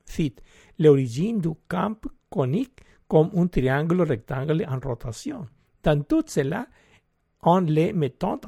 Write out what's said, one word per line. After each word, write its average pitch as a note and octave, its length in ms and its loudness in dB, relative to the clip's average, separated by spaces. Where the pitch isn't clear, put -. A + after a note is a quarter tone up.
Cite, - 380 -4
l'origine D3+ 600 4
du E3 100 -2
camp F#3+ 280 -2
conique F3 520 -2
comme D#3+ 280 4
un F3 120 4
triangle D3+ 560 0
rectangle C#3+ 680 -2
en C3 120 -4
rotation. C3 680 -8
Dans D3 200 2
tout D#4 240 0
cela, E3 400 -4
en F3 180 4
les D#3+ 320 2
mettant F3+ 560 -2